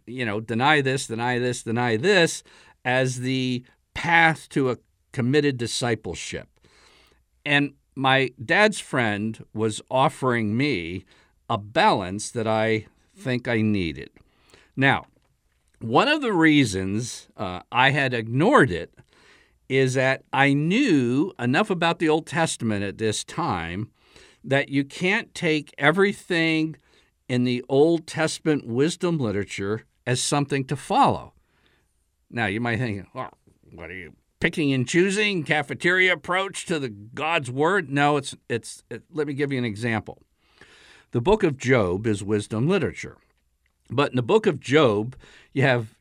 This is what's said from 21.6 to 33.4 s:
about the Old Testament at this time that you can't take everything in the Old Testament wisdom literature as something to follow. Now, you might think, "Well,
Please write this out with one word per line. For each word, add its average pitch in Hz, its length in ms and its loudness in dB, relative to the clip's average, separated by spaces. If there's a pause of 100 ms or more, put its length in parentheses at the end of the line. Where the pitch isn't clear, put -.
about 170 300 0
the 160 100 2
Old 156 180 0
Testament 113 560 -2
at 98 140 -8
this 110 260 -2
time 101 680 -6 (520)
that 135 260 0
you 139 140 0
can't 185 500 -4
take 156 440 -2
everything 165 1000 0 (520)
in 127 180 0
the 123 220 -2
Old 160 380 4
Testament 156 640 -2
wisdom 160 500 0
literature 104 680 -4 (200)
as 123 160 -2
something 139 440 -2
to 143 100 -6
follow. 151 580 0 (960)
Now, 117 160 -4
you 101 160 -2
might 120 160 0
think, 101 360 -6
"Well, 127 220 -12 (360)